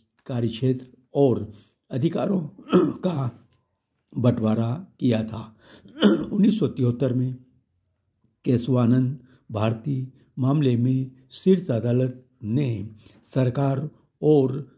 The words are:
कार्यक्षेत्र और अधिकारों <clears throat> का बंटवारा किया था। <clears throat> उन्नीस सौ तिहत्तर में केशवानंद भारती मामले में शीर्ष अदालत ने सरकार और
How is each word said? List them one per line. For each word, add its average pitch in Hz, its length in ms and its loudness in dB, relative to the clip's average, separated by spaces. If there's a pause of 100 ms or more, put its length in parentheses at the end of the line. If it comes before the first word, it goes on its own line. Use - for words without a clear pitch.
(260)
कार्यक्षेत्र 127 600 -2 (280)
और 135 380 2 (380)
अधिकारों 165 500 -2
<clears throat> 156 340 -6
का 175 560 0 (840)
बंटवारा 117 760 0 (140)
किया 117 240 0
था। - 320 -12 (480)
<clears throat> 170 280 2
उन्नीस 208 260 2
सौ 143 80 0
तिहत्तर 123 460 -2
में 127 240 -2 (1080)
केशवानंद 127 760 2 (340)
भारती 117 600 -4 (260)
मामले 135 380 2
में 131 340 0 (200)
शीर्ष 185 400 2
अदालत 123 540 -2 (180)
ने 110 460 -4 (460)
सरकार 135 540 0 (340)
और 143 560 2